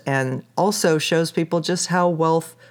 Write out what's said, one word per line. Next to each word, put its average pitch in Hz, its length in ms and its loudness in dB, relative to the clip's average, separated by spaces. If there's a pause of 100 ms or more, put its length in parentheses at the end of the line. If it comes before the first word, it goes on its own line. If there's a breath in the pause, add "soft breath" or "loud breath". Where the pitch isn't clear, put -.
and 135 380 -2 (140)
also 185 400 2
shows 160 340 0
people 170 300 -2
just 175 260 -4
how 180 220 2
wealth 165 460 0 (160 loud breath)